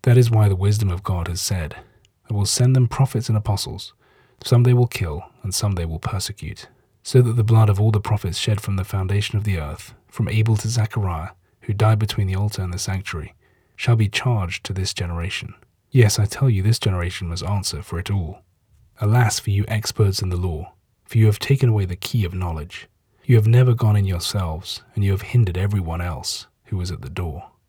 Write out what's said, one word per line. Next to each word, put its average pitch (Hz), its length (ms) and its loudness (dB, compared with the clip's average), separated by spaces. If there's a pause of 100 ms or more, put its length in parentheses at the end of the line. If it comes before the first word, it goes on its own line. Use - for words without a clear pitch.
That 120 140 6
is 117 140 6
why 107 160 4
the 98 80 2
wisdom 104 340 2
of 90 140 -4
God 87 240 -2
has 85 140 -6
said, 85 340 -4 (540)
'I 110 40 -4
will 101 120 0
send 127 300 2
them 127 120 4
prophets 120 400 0
and 107 100 2
apostles. - 560 -4 (500)
Some 123 200 4
they 123 100 6
will 120 140 4
kill, - 420 -6 (140)
and 95 100 -6
some 101 200 0
they 87 120 -2
will 80 140 -6
persecute, - 720 -8 (340)
so - 180 4
that 117 120 2
the 117 100 2
blood 110 260 6
of 98 100 2
all 110 120 4
the 104 80 2
prophets 101 380 -2
shed 104 240 -2
from 98 160 -4
the 92 80 -4
foundation 98 520 -2
of 101 60 0
the 98 140 0
earth, - 360 -10 (140)
from - 220 -2
Abel 110 280 2
to 107 120 -4
Zechariah, 101 600 -2 (300)
who 104 120 -6
died 107 260 4
between 104 280 -2
the 95 80 -2
altar 101 260 -2
and 90 120 -6
the 85 60 -6
sanctuary, 95 540 -6 (420)
shall 120 220 2
be 107 100 2
charged 101 580 -2
to - 80 -8
this 92 200 -4
generation.' 85 640 -8 (340)
Yes, 113 300 4
I 104 60 2
tell - 240 0
you, 95 120 2
this 110 180 2
generation 90 500 -4
must 85 140 -6
answer 95 380 -4
for - 160 -8
it - 140 -6
all. 90 320 -4 (560)
Alas 113 400 2
for - 120 -4
you 101 160 0
experts 107 540 -2
in 95 80 -4
the 90 80 -4
law, 85 360 -6 (320)
for - 120 -2
you 110 80 6
have 107 140 2
taken 131 300 2
away 104 160 2
the 87 100 -6
key - 300 -2
of 85 80 -8
knowledge. 87 540 -8 (360)
You 127 120 4
have 107 120 6
never 123 260 6
gone 107 220 2
in 101 100 2
yourselves, 90 800 -6 (120)
and 104 80 0
you 98 80 2
have - 220 -4
hindered 98 240 4
everyone 90 440 -2
else - 460 -8 (180)
who 101 120 -6
was 90 140 -4
at - 100 -10
the 65 80 -12
door. 85 420 -8 (180)